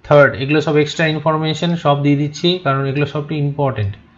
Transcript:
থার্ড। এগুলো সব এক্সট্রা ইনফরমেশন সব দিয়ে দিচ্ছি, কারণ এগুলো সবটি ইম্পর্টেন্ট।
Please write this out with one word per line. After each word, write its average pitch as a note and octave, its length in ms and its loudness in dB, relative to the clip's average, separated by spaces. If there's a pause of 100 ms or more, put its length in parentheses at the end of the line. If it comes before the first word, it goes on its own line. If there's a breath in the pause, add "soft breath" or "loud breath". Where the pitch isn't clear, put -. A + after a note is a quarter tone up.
থার্ড। C#3+ 300 6
এগুলো D3 260 0
সব D3+ 160 0
এক্সট্রা D3+ 300 0
ইনফরমেশন D#3 680 -2
সব C#3+ 260 0
দিয়ে C#3+ 140 2
দিচ্ছি, D3+ 480 -2
কারণ C3+ 220 -2
এগুলো C#3+ 200 -2
সবটি D3 300 -6
ইম্পর্টেন্ট। C#3 580 -2 (240 soft breath)